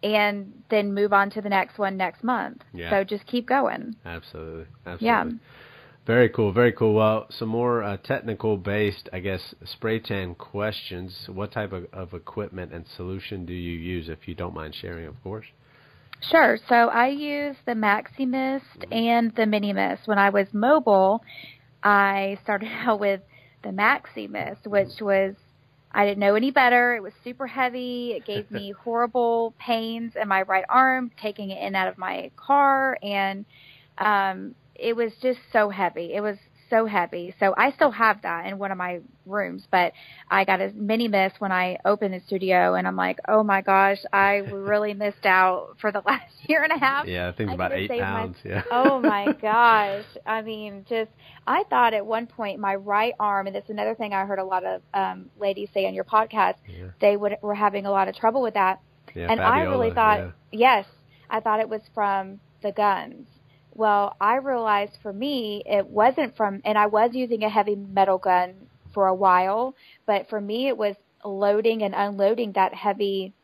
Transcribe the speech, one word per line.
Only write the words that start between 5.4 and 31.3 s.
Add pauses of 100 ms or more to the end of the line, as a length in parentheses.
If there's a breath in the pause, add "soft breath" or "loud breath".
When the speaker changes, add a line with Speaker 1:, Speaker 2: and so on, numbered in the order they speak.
Speaker 2:
Very
cool.
Very
cool.
Well,
some
more,
uh,
technical
based,
I
guess,
spray
tan
questions.
What
type
of,
of
equipment
and (100)
solution
do
you
use,
if
you
don't
mind
sharing,
of
course? (840 loud breath)
Speaker 1:
Sure. (100)
So
I
use (100)
the
Maxi
Mist (140)
Speaker 2:
Mm-hmm.
Speaker 1:
and
the
Mini
Mist.
When
I
was
mobile, (600 loud breath)
I
started
<laughs>
out
with (440 soft breath)
the
Maxi
Mist,
Speaker 2:
Mm-hmm.
Speaker 1:
which
was, (560)
I
didn't
know
any
better.
It
was (100)
super
heavy.
It
gave
Speaker 2:
<laughs>
Speaker 1:
me
horrible
pains
in
my
right
arm, (100)
taking